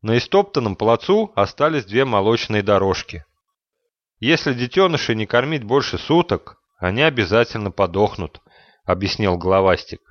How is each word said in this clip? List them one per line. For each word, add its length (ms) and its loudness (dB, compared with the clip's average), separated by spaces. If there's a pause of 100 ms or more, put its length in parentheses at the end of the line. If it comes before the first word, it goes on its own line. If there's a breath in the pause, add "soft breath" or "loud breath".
На 160 0
истоптанном 600 0
плацу 580 0
остались 500 0
две 200 0
молочные 580 0
дорожки. 640 -2 (960)
"Если 320 0
детёнышей 640 0
не 120 -4
кормить 360 0
больше 340 -2
суток, 640 -2 (200)
они 240 -2
обязательно 680 0
подохнут", 720 -2 (440 soft breath)
объяснил 540 -2
головастик. 640 0 (100)